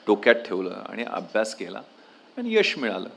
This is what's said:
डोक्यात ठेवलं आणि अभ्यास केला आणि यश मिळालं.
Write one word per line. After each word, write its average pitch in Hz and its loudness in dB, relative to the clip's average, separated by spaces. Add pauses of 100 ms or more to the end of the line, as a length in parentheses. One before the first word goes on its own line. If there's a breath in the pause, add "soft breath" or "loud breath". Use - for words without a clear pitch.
डोक्यात 107 6
ठेवलं 92 -6
आणि 110 -6
अभ्यास 107 -2
केला 98 -10 (560 soft breath)
आणि 240 -2
यश 208 4
मिळालं. 104 -4